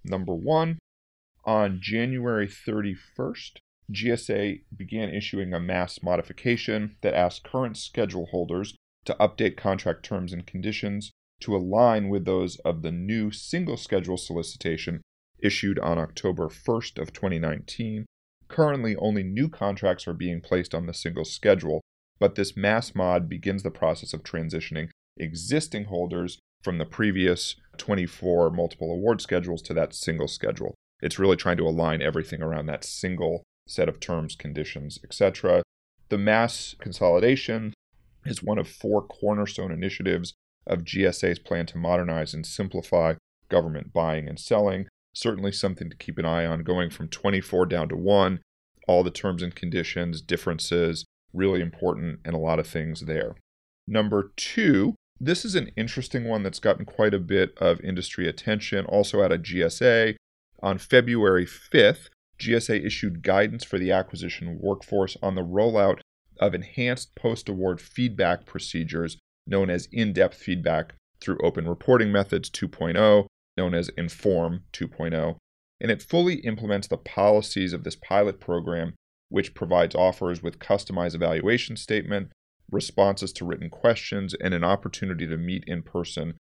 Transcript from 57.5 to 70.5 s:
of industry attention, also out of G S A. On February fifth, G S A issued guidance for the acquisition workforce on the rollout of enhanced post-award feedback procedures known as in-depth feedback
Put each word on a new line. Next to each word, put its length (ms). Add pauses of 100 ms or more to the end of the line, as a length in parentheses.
of 200
industry 480
attention, 600
also 360
out 80
of 100
G 220
S 180
A. 360 (440)
On 160
February 680
fifth, 640 (300)
G 160
S 120
A 160
issued 380
guidance 420
for 140
the 140
acquisition 680
workforce 640
on 140
the 80
rollout 560 (400)
of 160
enhanced 600
post-award 640
feedback 680
procedures 720 (260)
known 240
as 220
in-depth 440
feedback 600 (260)